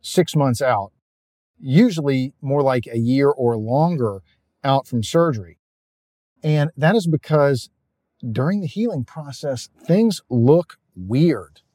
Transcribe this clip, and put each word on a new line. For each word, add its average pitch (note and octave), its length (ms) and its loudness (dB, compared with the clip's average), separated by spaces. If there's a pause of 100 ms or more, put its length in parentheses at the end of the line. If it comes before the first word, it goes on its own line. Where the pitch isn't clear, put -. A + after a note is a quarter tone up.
six - 340 -2
months C3+ 260 0
out, A2 300 -2 (640)
usually C#3+ 840 0
more C#3+ 200 -2
like B2+ 300 0
a A#2 60 -4
year C3 320 2
or A#2+ 260 0
longer A#2+ 680 -2 (440)
out C3+ 200 2
from A#2 160 -4
surgery. A2+ 580 -2 (840)
And D3+ 320 0
that D#3+ 200 2
is F#3+ 120 0
because D3 640 0 (600)
during C#3+ 300 -2
the F3+ 80 -6
healing F#3+ 380 -4
process, C#3+ 640 -10 (120)
things G3+ 380 0 (100)
look B2+ 480 2 (160)
weird. A2 680 -2 (140)